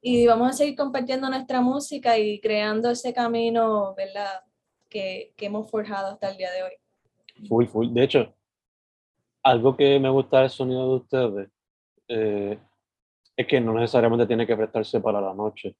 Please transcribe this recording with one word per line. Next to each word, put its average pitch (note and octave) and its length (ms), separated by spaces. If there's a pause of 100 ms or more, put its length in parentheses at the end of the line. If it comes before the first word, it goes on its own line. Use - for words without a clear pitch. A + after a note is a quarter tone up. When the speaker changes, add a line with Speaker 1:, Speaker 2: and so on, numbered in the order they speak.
Speaker 1:
Y A#3+ 260
vamos A#3 240
a - 20
seguir C#4+ 240
compartiendo C4 540
nuestra B3+ 320
música B3+ 560
y G#3+ 200
creando G#3+ 520
ese A#3+ 240
camino, A3+ 800
¿verdad? G3 480 (480)
Que, F#3+ 460
que G#3 100
hemos G#3 240
forjado G#3 420
hasta G3+ 180
el F#3+ 60
día F#3 160
de F#3 120
hoy. F#3 80 (760)
Speaker 2:
Full, A#2+ 180
full. A#2 260
De A#2+ 120
hecho, C3 300 (1080)
algo B2+ 340
que C#3 220
me C3+ 120
gusta C3+ 300
del C3 100
sonido B2+ 400
de C3 60
ustedes, A2+ 520 (600)
eh, G#2+ 500 (800)
es B2 100
que C3+ 140
no A2+ 140
necesariamente A#2 520
tiene A2+ 200
que A2+ 100
prestarse A2 440
para G2+ 200
la F#2+ 140
noche. G#2 460